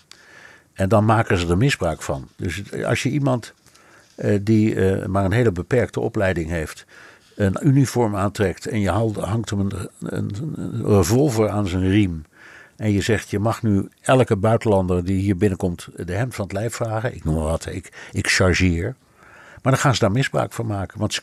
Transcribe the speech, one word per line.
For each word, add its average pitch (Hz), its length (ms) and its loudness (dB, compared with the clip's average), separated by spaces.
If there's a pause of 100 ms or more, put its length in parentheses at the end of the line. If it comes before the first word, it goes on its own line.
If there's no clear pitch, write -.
(720)
En 95 160 0
dan 107 160 4
maken 110 320 2
ze 87 100 0
er 87 100 2
misbruik 95 440 0
van. 67 340 -6
Dus 95 200 -6
het, - 300 -8
als 113 180 0
je 135 60 -2
iemand, 135 440 -2 (640)
eh, 104 260 0
die, 107 340 4
eh, 98 300 0
maar 98 200 0
een 92 60 2
hele 117 200 2
beperkte 110 480 -2
opleiding 95 500 -2
heeft, 80 360 -6 (500)
een 98 220 0 (100)
uniform 120 480 2
aantrekt 95 520 -2
en 107 120 -2
je 98 100 2
hal-, 107 300 0
hangt 110 300 -4
hem 101 100 -2
een, 98 140 -2 (260)
een, 104 320 -6 (240)
een 110 300 -6 (120)
revolver 110 520 4
aan 104 180 -2
zijn 92 220 0
riem 92 340 2 (520)
en 107 160 -2
je 98 100 2
zegt: 101 280 -2
"Je 101 100 -2
mag 110 240 -2
nu 101 240 2 (140)
elke 127 340 4
buitenlander 95 680 2
die 95 160 0
hier 98 160 0
binnenkomt 92 500 -2 (180)
de 87 80 -6
hemd 113 220 -4
van 104 100 -6
het 90 80 -10
lijf 110 220 -4
vragen." 113 400 -4
Ik 78 80 -14
noem 78 120 0
maar 80 80 -2
wat, 80 280 -4
ik, - 200 -12 (200)
ik - 160 -4
chargeer. 92 680 2 (680)
Maar 127 100 0
dan 131 100 0
gaan 135 120 2
ze - 60 -2
daar 101 120 2
misbruik 123 420 -2
van 117 120 -6
maken, 101 340 -6
want 104 140 -2
ze, - 100 -6